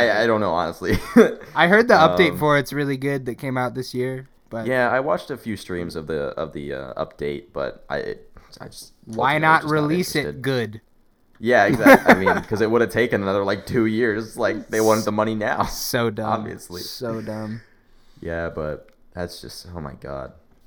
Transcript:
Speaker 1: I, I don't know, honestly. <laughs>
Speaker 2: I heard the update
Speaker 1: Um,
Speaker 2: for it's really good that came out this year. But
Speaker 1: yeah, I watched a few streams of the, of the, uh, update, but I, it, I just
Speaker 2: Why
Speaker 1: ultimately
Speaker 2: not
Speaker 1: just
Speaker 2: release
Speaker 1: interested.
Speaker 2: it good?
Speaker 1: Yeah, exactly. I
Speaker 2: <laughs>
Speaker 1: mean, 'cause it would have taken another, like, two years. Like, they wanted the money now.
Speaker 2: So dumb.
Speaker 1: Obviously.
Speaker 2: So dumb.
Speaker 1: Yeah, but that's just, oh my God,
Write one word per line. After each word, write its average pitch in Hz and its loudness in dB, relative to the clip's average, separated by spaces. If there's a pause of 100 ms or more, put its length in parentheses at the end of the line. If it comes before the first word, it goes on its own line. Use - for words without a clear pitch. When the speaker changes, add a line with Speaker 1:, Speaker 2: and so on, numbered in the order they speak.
Speaker 1:
I, 107 2
I 117 2
don't 110 2
know, 98 0
honestly. 87 0
<laughs> - 4
Speaker 2:
I 165 4
heard 214 4
the 240 6
update 170 6
Speaker 1:
Um, 139 -6
Speaker 2:
for 147 4
it's 135 -4
really 139 -2
good 135 -4
that 120 -6
came 131 -6
out 123 -4
this 127 -8
year. 131 -6 (200)
But 113 -8
Speaker 1:
yeah, 123 2
I 127 2
watched 165 -2
a 131 -8
few 110 -8
streams 87 -8
of 80 -8
the, 73 -4
of 76 -8
the, 71 -8
uh, 67 -10 (120)
update, 73 -8
but 69 -8
I, 71 -4
it, - -10 (300)
I - -16
just - -20 (120)
Speaker 2:
Why 120 -2
Speaker 1:
ultimately 156 0
Speaker 2:
not 156 6
Speaker 1:
just 151 -2
Speaker 2:
release 156 0
Speaker 1:
interested. 143 -4
Speaker 2:
it 127 -14
good? 117 -2 (580)
Speaker 1:
Yeah, 110 4
exactly. 127 6
I 185 4
Speaker 2:
<laughs> - 2
Speaker 1:
mean, 196 -4
'cause 104 -2
it 110 2
would 120 4
have 110 0
taken 117 0
another, 98 0
like, 98 -4
two 113 2
years. 110 -2
Like, 117 -2
they 110 0
wanted 110 4
the 104 -2
money 110 0
now. 107 -2
Speaker 2:
So - -2
dumb. 107 -2
Speaker 1:
Obviously. 90 -12
Speaker 2:
So 113 -8
dumb. 110 -8 (600)
Speaker 1:
Yeah, 82 -6
but 76 -8 (260)
that's 90 -10
just, - -16
oh 85 -10
my 69 -10
God, 67 -12 (340)